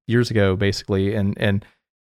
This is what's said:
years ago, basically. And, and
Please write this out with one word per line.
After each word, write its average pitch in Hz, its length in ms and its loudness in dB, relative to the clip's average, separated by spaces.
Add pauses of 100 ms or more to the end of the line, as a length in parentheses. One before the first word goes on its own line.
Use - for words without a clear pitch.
years 117 220 2
ago, 101 260 2
basically. 98 580 -2
And, 101 240 -2
and 101 260 -2 (440)